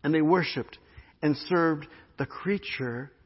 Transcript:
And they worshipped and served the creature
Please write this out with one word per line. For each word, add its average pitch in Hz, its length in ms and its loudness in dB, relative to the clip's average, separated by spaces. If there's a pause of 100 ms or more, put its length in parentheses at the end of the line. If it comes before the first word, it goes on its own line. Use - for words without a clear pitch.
And 147 100 0
they 156 100 4
worshipped 156 560 0 (440)
and 151 120 2
served 160 520 0 (320)
the 233 80 -2
creature 135 840 -6 (160)